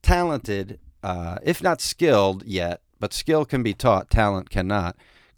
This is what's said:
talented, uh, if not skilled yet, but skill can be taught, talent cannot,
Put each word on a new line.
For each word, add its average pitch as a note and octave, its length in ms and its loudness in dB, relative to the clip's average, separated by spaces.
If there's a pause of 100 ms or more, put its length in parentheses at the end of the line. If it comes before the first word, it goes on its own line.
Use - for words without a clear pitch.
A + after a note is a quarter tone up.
talented, A#2 760 0 (240)
uh, F2+ 400 -6
if E3+ 180 -2
not F3 180 0
skilled G2 640 2
yet, F2 380 -4 (180)
but G#2 140 -6
skill D#3 320 0
can B2+ 180 -2
be G#2+ 100 0
taught, G#2+ 360 2
talent G2+ 400 2
cannot, F#2 460 -2 (420)